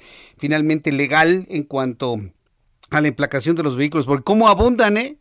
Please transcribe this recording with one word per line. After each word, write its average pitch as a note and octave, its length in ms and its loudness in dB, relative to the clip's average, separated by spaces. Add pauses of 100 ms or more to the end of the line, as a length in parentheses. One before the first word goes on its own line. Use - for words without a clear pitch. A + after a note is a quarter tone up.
(380)
finalmente D3+ 560 -2
legal D#3+ 560 2
en D#3+ 140 -6
cuanto B2+ 520 -4 (760)
a D3+ 100 0
la D3+ 80 2
emplacación C#3+ 480 -2
de E3 60 -2
los C3+ 120 -2
vehículos, D3 300 -2
porque C3+ 180 0
cómo A3 240 4
abundan, G#3+ 480 2
¿eh? C4 260 -6